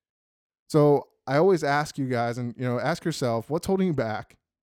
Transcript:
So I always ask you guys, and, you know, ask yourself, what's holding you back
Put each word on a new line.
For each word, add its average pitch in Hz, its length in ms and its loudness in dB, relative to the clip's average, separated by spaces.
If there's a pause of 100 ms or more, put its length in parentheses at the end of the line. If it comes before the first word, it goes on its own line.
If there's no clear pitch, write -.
(680)
So 147 400 4 (180)
I 135 100 0
always 170 260 4
ask 147 360 -2
you 131 100 -4
guys, 120 300 -2
and, 120 180 -6
you 127 80 -6
know, 123 160 -2
ask 151 240 -4
yourself, 120 460 -4
what's 160 160 -4
holding 190 220 0
you 170 40 0
back 110 440 -6 (260)